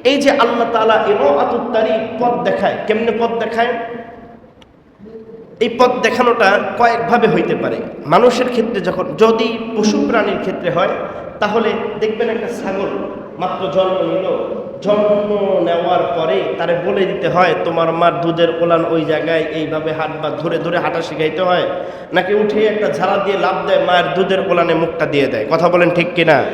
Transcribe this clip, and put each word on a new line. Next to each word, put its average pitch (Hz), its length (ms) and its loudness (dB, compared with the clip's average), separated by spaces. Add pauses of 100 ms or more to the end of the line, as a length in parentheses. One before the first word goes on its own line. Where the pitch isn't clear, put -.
এই 269 180 4
যে 277 100 4
আল্লাহ 233 420 0
তাআলা 220 200 2
ইরাআতুত 233 800 2
তারিক, 220 280 0 (180)
পথ 240 240 0
দেখায়। 190 340 0 (100)
কেমনে 220 320 0
পথ 233 200 0
দেখায়? 233 340 -2 (1900)
এই 233 100 0
পথ 247 320 2
দেখানোটা 220 580 2 (180)
কয়েকভাবে 226 500 2
হইতে 170 280 0
পারে। 120 200 -4 (300)
মানুষের 233 440 4
ক্ষেত্রে 220 320 -2
যখন, 180 240 -2 (120)
যদি 226 400 2 (200)
পশু 208 320 2
প্রাণীর 196 320 0
ক্ষেত্রে 175 300 -4
হয়, 175 180 2 (500)
তাহলে 214 300 0 (300)
দেখবেন 220 300 -2
একটা 214 180 -4
ছাগল 196 420 -6 (500)
মাত্র 185 320 -4
জন্ম 185 400 0
নিল, 185 140 -2 (560)
জন্ম 208 840 2
নেওয়ার 170 340 0 (160)
পরে 170 280 0 (140)
তারে 170 180 0 (100)
বলে 196 200 2
দিতে 175 220 -4
হয়, 165 260 2 (100)
"তোমার 165 280 0
মার 165 300 2
দুধের 165 420 2
ওলান 165 260 2
ওই 160 160 0
জায়গায়," 156 380 0 (100)
এইভাবে 156 380 -4
হাঁটবা, 156 380 -4
ধরে 165 280 -4
ধরে 170 200 -2
হাঁটা 156 240 -2
শিখাইতে 156 400 -2
হয়, 180 220 2 (500)
নাকি 185 200 2
উঠে 214 320 2
একটা 208 280 0
ঝাড়া 190 240 0
দিয়ে 196 200 0
লাফ 190 300 0
দেয়, 185 180 4
মায়ের 175 280 4
দুধের 190 380 0
ওলানে 170 220 2
মুখটা 160 320 0
দিয়ে 143 220 2
দেয়? 113 220 -2
কথা 170 200 4
বলেন 175 200 4
ঠিক 170 260 0
কিনা? 160 280 4 (100)